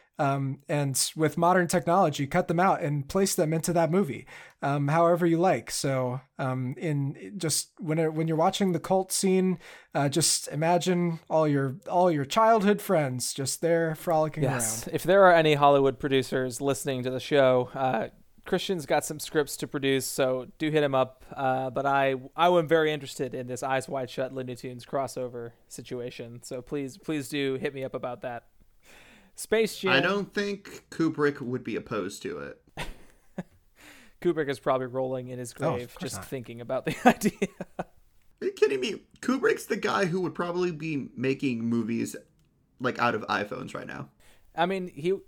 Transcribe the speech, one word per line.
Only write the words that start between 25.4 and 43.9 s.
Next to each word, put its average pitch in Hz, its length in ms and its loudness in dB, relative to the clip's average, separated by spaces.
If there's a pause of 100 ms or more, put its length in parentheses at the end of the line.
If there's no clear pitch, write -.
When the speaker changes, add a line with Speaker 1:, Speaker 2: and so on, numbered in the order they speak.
Speaker 2:
situation, 120 760 -12
so 127 180 -10
please, 135 380 -8
please 151 320 -6
do 139 240 -2
hit 135 180 -4
me 135 120 -8
up 131 100 -8
about 123 260 -8
that. 120 240 -10 (920)
Space - 420 0
Jam. 190 160 0
Speaker 3:
I 139 60 4
don't 190 340 -2
think 202 560 -8
Kubrick 147 500 0
would 123 240 -6
be 113 100 -6
opposed 98 500 -6
to 85 160 -8
it. - 460 -14 (520)
Speaker 2:
<laughs> - 80 -12 (760)
Kubrick 156 300 0
is 131 100 -6
probably 131 260 0
rolling 127 420 -4
in 127 100 -10
his 123 220 -12
Speaker 1:
Oh, 135 80 0
of - 80 0
Speaker 2:
grave 123 180 -10
Speaker 1:
course - 160 -8
Speaker 2:
just 107 60 -8
Speaker 1:
not. - 100 -12
Speaker 2:
thinking 120 340 -10
about 123 240 -6
the 147 160 -2
<laughs> - 80 2
idea. - 400 2 (300)
Speaker 3:
Are - 80 -10 (560)
you 370 100 -2
kidding - 280 2
me? 220 220 -4 (180)
Kubrick's - 440 0
the - 120 -4
guy 202 300 0
who 180 140 -2
would 160 140 -4
probably 180 380 -2
be 151 440 -6
making 131 480 -2
movies, 117 520 -2 (640)
like, 123 180 -4
out 120 160 2
of 107 140 -4
iPhones 98 460 -6
right 87 120 -12
now. - 240 -12 (440)